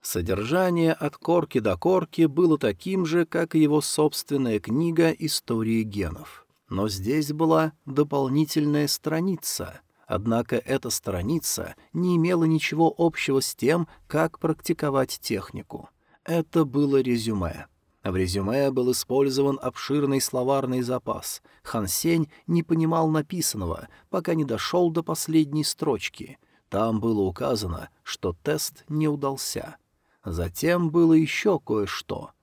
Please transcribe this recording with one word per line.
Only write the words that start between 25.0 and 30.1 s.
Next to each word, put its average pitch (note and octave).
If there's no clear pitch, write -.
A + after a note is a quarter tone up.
последней D#3
строчки. -
Там A2
было A2
указано, F#2+
что -
тест -
не D3+
удался. C#3+